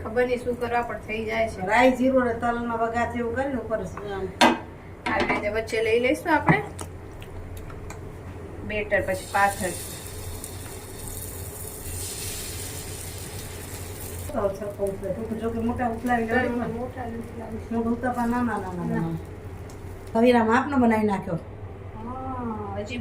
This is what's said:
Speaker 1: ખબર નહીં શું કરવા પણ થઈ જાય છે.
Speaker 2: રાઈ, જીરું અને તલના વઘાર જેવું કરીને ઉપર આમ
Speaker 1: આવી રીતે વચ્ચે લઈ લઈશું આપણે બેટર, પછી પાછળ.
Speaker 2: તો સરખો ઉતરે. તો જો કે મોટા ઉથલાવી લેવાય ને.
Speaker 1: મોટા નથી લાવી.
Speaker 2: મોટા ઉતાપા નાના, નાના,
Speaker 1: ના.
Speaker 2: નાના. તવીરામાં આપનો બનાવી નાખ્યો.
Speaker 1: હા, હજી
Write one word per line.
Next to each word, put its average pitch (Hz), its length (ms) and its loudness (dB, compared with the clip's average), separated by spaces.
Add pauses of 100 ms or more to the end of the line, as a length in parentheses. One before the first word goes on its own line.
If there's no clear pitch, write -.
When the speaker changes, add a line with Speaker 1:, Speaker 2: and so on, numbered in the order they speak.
Speaker 1:
ખબર 233 240 2
નહીં 247 160 0
શું 240 180 0
કરવા 240 280 2
પણ - 180 -6
થઈ 220 220 -4
જાય 226 260 2
છે. 190 40 -8 (120)
Speaker 2:
રાઈ, 254 260 10
જીરું 262 300 6
અને 226 160 2
તલના 233 400 0
વઘાર 233 320 2
જેવું 233 200 -2
કરીને 262 280 0
ઉપર 220 160 0
આમ 196 480 -4 (840)
Speaker 1:
આવી - 160 2
રીતે 202 280 0
વચ્ચે 226 300 0
લઈ 226 180 6
લઈશું 302 320 2
આપણે - 200 6 (2000)
બેટર, 208 400 2
પછી 185 240 -2
પાછળ. 196 420 4 (4000)
Speaker 2:
તો 240 100 0 (140)
સરખો 202 300 -6
ઉતરે. 196 280 -2
તો 220 220 -4
જો 226 160 -2
કે 233 160 -4
મોટા 240 260 2
ઉથલાવી 233 340 2
લેવાય 240 220 2
ને. 240 300 -2
Speaker 1:
મોટા 247 320 -6
નથી 233 280 -8
લાવી. 220 320 -8
Speaker 2:
મોટા 226 280 2
ઉતાપા 240 340 0
નાના, 233 320 0
નાના, 175 200 -4
Speaker 1:
ના. 165 100 0
Speaker 2:
નાના. 165 220 0 (960)
તવીરામાં 233 460 8
આપનો 277 260 2
બનાવી 214 280 6
નાખ્યો. 185 280 0 (600)
Speaker 1:
હા, 233 800 -4
હજી 240 240 -4